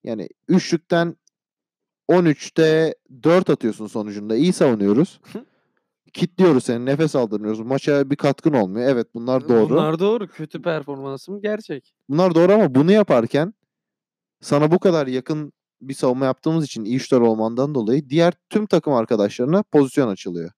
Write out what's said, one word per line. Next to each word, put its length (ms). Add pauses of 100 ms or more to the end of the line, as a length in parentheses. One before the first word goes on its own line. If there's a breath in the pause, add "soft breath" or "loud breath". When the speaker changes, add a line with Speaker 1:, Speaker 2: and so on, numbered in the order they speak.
Speaker 1:
Yani, 260 (180)
üçlükten 680 (920)
on 180
üçte 720 (280)
dört 260
atıyorsun 380
sonucunda. 480
İyi 180
savunuyoruz. 720
Speaker 2:
<laughs> 880
Speaker 1:
Kitliyoruz 500
seni, 220
nefes 300
aldırmıyoruz. 440
Maça 500
bir 60
katkın 380
olmuyor. 360
Evet, 240
bunlar 360
doğru. 200
Speaker 2:
Bunlar 300
doğru. 280
Kötü 340
performansım 800
gerçek. 520 (160)
Speaker 1:
Bunlar 260
doğru 180
ama 220
bunu 160
yaparken 600 (880)
sana 300
bu 80
kadar 280
yakın 460 (280)
bir 120
savunma 320
yaptığımız 400
için, 200
iyi 140
şutör 220
olmandan 540
dolayı 340
diğer 240 (160)
tüm 160
takım 280
arkadaşlarına 720
pozisyon 440
açılıyor. 500